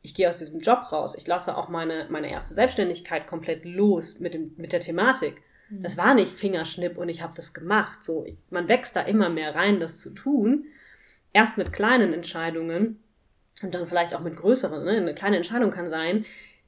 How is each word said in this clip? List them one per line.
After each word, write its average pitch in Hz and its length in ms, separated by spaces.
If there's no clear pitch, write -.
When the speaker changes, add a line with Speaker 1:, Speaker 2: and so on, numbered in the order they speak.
Speaker 1:
ich - 140
gehe 185 140
aus 170 100
diesem 156 220
Job - 300
raus, - 280
ich - 80
lasse 180 300
auch 165 120
meine, 160 420
meine 151 200
erste - 240
Selbstständigkeit 175 720
komplett 165 380
los 180 560
mit 175 140
dem, 160 220
mit 160 160
der 175 80
Thematik. 175 540
Speaker 2:
Mhm. 196 140
Speaker 1:
Das 175 160
war 214 160
nicht 208 180
Fingerschnipp 175 640
und 175 140
ich 165 120
hab - 120
das - 200
gemacht. 190 480
So, 160 220
man 175 180
wächst 233 280
da 180 60
immer 202 260
mehr 156 260
rein, 185 260
das 160 200
zu - 100
tun. 269 540
Erst 220 240
mit - 140
kleinen 214 420
Entscheidungen 165 840
und 180 120
dann 175 120
vielleicht 170 280
auch - 60
mit 165 160
größeren. 175 480
Ne? 180 80
Eine 175 220
kleine 202 220
Entscheidung 214 340
kann 175 160
sein, 165 380